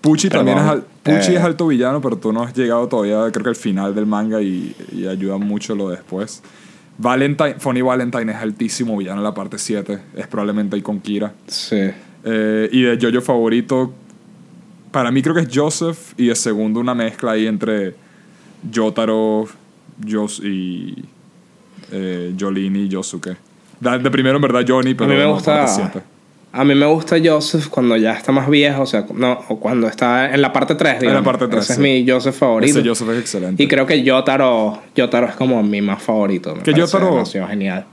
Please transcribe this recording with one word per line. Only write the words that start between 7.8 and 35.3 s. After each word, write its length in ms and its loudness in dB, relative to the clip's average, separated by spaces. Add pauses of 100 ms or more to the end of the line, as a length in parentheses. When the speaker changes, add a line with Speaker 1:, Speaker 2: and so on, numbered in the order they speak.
Speaker 1:
Valentine 500 0
es 60 -8
altísimo 600 -4
villano 220 -6
en 40 -4
la 100 -2
parte 240 -10
siete. 420 -4 (160)
Es 120 -10
probablemente 480 -2
ahí 60 -2
con 180 -6
Kira. 320 -4 (160)
Speaker 2:
Sí. 420 -2 (360)
Speaker 1:
Eh, 460 0
y 120 4
de 180 2
Jojo 200 2
favorito, 720 0 (960)
para 200 0
mí 120 2
creo 120 0
que 60 2
es 120 -2
Joseph, 640 -2
y 100 2
de 80 2
segundo 440 -2
una 160 -2
mezcla 360 -4
ahí 160 2
entre 480 -2 (800)
Jotaro, 760 0 (560)
Yos-, 400 -4
y, 600 -6 (880)
eh, 480 -6
Jolene 400 -2
y 100 -2
Yosuke. 460 -8 (440)
Da-, 200 0
de 120 0
primero 260 2
en 40 2
verdad 260 2
Johnny, 260 2
pero 180 0
Speaker 2:
A 20 4
mí 60 4
me 80 4
Speaker 1:
no, 80 4
Speaker 2:
gusta 300 2
Speaker 1:
parte 100 2
siete. 260 -4 (560)
Speaker 2:
A 60 2
mí 100 6
me 140 6
gusta 360 2
Joseph 460 2
cuando 280 2
ya 160 2
está 180 -4
más 180 2
viejo, 320 4
o 40 0
sea, 280 -2
no, 340 0
o 120 -6
cuando 280 0
está 460 0
en 80 4
la 100 2
parte 240 0
tres, 200 2
Speaker 1:
En 100 -8
la 60 2
Speaker 2:
digamos. 140 2
Speaker 1:
parte 220 0
tres, 180 0
Speaker 2:
Ese 80 -2
es 40 -2
Speaker 1:
sí. 60 2
Speaker 2:
mi 260 4
Joseph 260 0
favorito. 440 4
Speaker 1:
Ese 100 2
Joseph 200 -2
es 100 0
excelente. 420 -4
Speaker 2:
Y 60 4
creo 180 2
que 180 2
Yotaro, 800 2 (140)
Yotaro 320 2
es 80 -8